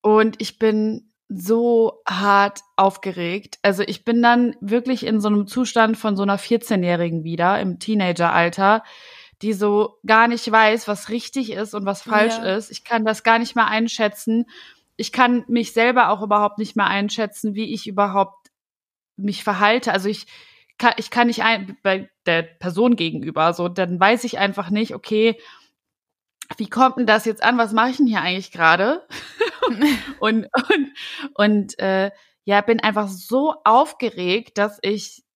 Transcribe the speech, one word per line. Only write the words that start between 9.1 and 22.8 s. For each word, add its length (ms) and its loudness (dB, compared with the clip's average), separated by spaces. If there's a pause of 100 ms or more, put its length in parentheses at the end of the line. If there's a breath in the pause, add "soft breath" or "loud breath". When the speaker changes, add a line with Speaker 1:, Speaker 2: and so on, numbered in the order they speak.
Speaker 1:
die 100 -2
so 520 0
gar 220 6
nicht 240 -4
weiß, 380 4
was 200 -6
richtig 440 -6
ist 200 -8
und 140 -8
was 160 -6
falsch 360 2
Speaker 2:
Ja. 180 -2
Speaker 1:
ist. 160 -8
Ich 100 -16
kann 220 -2
das 180 -2
gar 160 4
nicht 160 -4
mehr 140 2
einschätzen. 800 -2 (500 loud breath)
Ich 160 -8
kann 340 2
mich 260 -2
selber 380 2
auch 120 -2
überhaupt 360 0
nicht 160 -8
mehr 140 0
einschätzen, 680 -4
wie 180 -6
ich 140 -10
überhaupt 600 -2 (720)
mich 240 -6
verhalte. 500 0
Also 180 -2
ich 160 -8 (500 soft breath)
kann, 220 2
ich 120 -10
kann 180 2
nicht 140 -2
ein-, 400 -2
bei 280 -2 (160)
der 160 2
Person 540 0